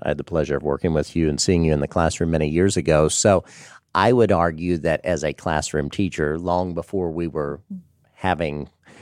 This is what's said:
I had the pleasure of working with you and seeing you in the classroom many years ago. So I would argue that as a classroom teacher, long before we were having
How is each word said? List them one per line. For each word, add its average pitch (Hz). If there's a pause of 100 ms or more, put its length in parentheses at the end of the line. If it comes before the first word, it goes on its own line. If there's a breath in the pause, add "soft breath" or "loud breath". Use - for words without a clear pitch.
I -
had 73
the 71
pleasure 73
of -
working 73
with 73
you 82
and 71
seeing 87
you 80
in 73
the 73
classroom 82
many 78
years 90
ago. 78
So 92 (520 loud breath)
I 101
would 113
argue 85
that 78
as 82
a 76
classroom 76
teacher, 80
long 90
before 85
we 85
were 73 (540)
having 78 (320 loud breath)